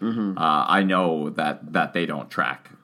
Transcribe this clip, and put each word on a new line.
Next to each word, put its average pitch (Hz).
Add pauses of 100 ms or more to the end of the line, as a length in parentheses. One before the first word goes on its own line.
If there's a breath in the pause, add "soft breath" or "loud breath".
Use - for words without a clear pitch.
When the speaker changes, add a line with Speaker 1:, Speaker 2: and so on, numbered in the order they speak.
Speaker 1:
Mm-hmm. 107
Speaker 2:
uh, 78
I 98
know 90
that, 76
that 87
they 87
don't 76
track - (140)